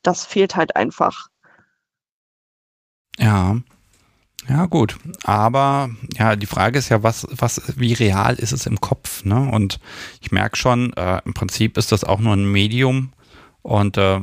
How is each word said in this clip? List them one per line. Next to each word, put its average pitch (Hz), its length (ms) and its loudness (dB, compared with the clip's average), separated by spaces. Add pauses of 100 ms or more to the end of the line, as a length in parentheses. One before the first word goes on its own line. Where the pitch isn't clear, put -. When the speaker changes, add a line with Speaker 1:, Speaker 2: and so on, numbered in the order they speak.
Speaker 1:
das 175 240 0
fehlt 196 300 0
halt 160 200 0
einfach. - 520 -2 (1900)
Speaker 2:
Ja. 104 380 2 (920)
Ja, 151 180 2
gut. 160 300 0 (260)
Aber, 131 680 2 (280)
ja, 110 160 4
die 104 120 -4
Frage 113 340 0
ist - 80 -4
ja, 107 160 2
was, 113 260 0
was, - 480 -4
wie 120 140 2
real 110 420 2
ist 110 160 -6
es 135 160 -4
im 107 140 -2
Kopf, - 440 -6
ne? 117 280 2
Und 104 260 0 (420)
ich - 120 -8
merk 101 240 -2
schon, 123 380 0
äh, 90 300 -2
im - 80 -8
Prinzip - 460 -2
ist - 140 0
das 101 100 2
auch 95 160 0
nur 107 160 2
ein 101 160 2
Medium 127 640 0 (500)
und, 104 360 0
äh, 95 240 2